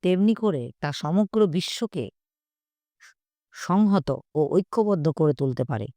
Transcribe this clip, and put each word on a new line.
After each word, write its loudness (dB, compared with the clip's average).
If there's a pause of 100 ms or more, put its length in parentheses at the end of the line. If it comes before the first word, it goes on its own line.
তেমনি 4
করে -2 (180)
তা -4
সমগ্র 0
বিশ্বকে -4 (1500)
সংহত 2 (260)
ও 2 (100)
ঐক্যবদ্ধ 0
করে 2
তুলতে -2
পারে। -6